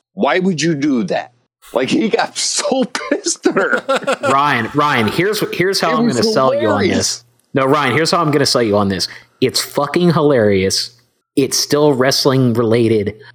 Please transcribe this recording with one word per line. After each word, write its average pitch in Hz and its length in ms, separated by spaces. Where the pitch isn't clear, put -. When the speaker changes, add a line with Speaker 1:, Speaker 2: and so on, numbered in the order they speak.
Speaker 1:
Why 135 260
would 180 240
you 165 140
do 226 280
that?" 139 280
Like, 131 160
he 226 200
got - 300
<laughs> - 0
so - 460
pissed - 640
at 320 80
her. 185 260
Speaker 2:
<laughs> 285 100
Ryan, 139 440
Ryan, 139 320
here's, 196 320
here's 185 280
how 175 100
Speaker 1:
It 160 80
Speaker 2:
I'm 240 60
Speaker 1:
was 220 160
Speaker 2:
gonna 220 120
sell 214 220
you - 140
on - 140
Speaker 1:
hilarious. 185 140
Speaker 2:
this. - 60
No, 135 140
Ryan, 135 300
here's 156 160
how 190 80
I'm 156 100
gonna 143 160
sell 131 160
you 104 140
on 101 140
this. 90 180
It's 120 200
fucking 170 520
hilarious. 107 840
It's - 240
still 147 360
wrestling 131 600
related, 110 680